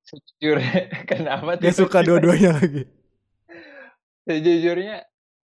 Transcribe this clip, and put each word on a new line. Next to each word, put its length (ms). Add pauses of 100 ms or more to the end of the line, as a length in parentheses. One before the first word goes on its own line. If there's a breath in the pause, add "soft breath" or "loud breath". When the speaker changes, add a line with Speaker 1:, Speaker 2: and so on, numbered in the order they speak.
Speaker 1:
Sejujurnya, 920
<laughs> 160
kenapa 420
Speaker 2:
Dia 160
Speaker 1:
tiba-tiba? 160
Speaker 2:
suka 160
dua-duanya 560
lagi. 260 (1400 loud breath)
Speaker 1:
Sejujurnya, 800 (500)